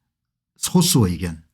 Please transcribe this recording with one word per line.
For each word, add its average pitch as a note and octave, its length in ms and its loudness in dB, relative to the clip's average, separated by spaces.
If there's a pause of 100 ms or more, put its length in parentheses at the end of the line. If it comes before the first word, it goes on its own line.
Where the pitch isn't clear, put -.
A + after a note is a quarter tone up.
(580)
소수 D3+ 500 2
의견, E2+ 360 -8 (100)